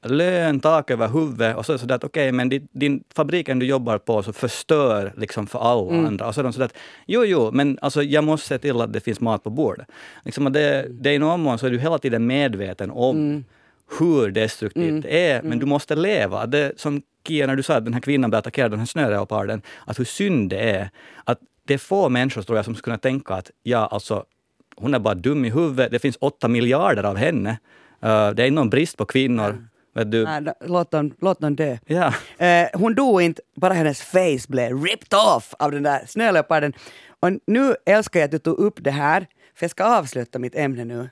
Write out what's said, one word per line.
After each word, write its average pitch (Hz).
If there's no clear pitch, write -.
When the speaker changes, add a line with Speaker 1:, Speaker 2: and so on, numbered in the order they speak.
Speaker 1:
lön, 160
tak 156
över 117
huvudet. 117
Och 110
så, 143
så 120
där 131
att, 123
okej, 135
men 127
din, 139
din 139
fabriken 143
du 127
jobbar 123
på 107
så 104
förstör 117
liksom 107
för -
alla 113
Speaker 2:
Mm. 165
Speaker 1:
andra. 107
Och 113
så 147
är 139
de 123
så 117
där 127
att, -
"Jo, 233
jo, 156
men 139
alltså, 143
jag 143
måste 156
se 135
till 127
att 113
det 110
finns 113
mat 113
på 110
bordet." 117
Liksom, 139
att 135
det, 143
det 123
är 147
i 147
någon 160
mån 127
så 131
är 127
du 123
hela 156
tiden 117
medveten 104
om 127
Speaker 2:
Mm. 147
Speaker 1:
hur 151
destruktivt 110
Speaker 2:
Mm. 156
Speaker 1:
det 160
är, 127
men -
Speaker 2:
Mm. 156
Speaker 1:
du 139
måste 143
leva. 117
Det, 139
som 143
Kia, 147
när 135
du 135
sa 156
att 113
den 117
här 123
kvinnan 135
blev 117
attackerad, 117
den 107
här 117
snöleoparden, 104
att 110
hur 127
synd 143
det 104
är. 98
Att 120
det 139
är 139
få 190
människor, 127
tror 110
jag, 104
som 117
skulle 101
kunna 117
tänka 131
att, 95
ja, 117
alltså, 101
hon -
är 127
bara 104
dum 131
i 113
huvudet. 131
Det 117
finns 135
åtta 135
miljarder 120
av 101
henne. 113
Eh, 107
det 110
är 135
någon 139
brist 147
på -
kvinnor. 123
Speaker 2:
Mm. 113
Speaker 1:
Vet 110
du? 113
Speaker 2:
Nej, 151
då, 151
låt 175
dem, 151
låt 185
dem 147
dö. 139
Speaker 1:
Ja. 160
Speaker 2:
Eh, 170
hon 220
dog 214
inte, 170
bara 185
hennes 156
face 170
blev 123
ripped 202
off 196
av 143
den 143
där 143
snöleoparden. 160
Och 180
nu 247
älskar 202
jag 151
att 143
du 156
tog -
upp 208
det 139
här, 147
för -
jag 175
ska -
avsluta 127
mitt 123
ämne 135
nu. 120